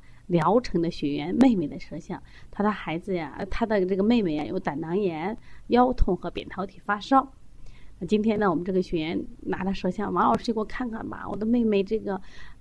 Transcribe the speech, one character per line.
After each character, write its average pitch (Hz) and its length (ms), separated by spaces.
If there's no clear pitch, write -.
聊 175 340
城 202 200
的 170 100
学 - 200
员 147 240
妹 240 200
妹 165 140
的 139 100
舌 - 200
象。 196 220
她 - 120
的 208 80
孩 170 280
子 185 160
呀， 156 240
呃， - 80
她 - 200
的 208 180
这 185 100
个 190 80
妹 226 200
妹 156 140
呀， 151 80
有 175 140
胆 151 220
囊 165 180
炎、 180 380
腰 247 260
痛 196 240
和 175 140
扁 - 180
桃 190 160
体 - 200
发 208 140
烧。 262 320
那 185 80
今 208 160
天 214 160
呢， 208 100
我 170 60
们 175 100
这 190 80
个 185 80
学 180 180
员 156 240
拿 - 220
着 190 120
舌 185 160
象 190 240
，“王 185 100
老 233 120
师， - 100
你 233 80
给 220 40
我 208 60
看 247 260
看 220 180
吧， - 200
我 - 80
的 202 80
妹 240 180
妹 202 220
这 214 140
个， 202 220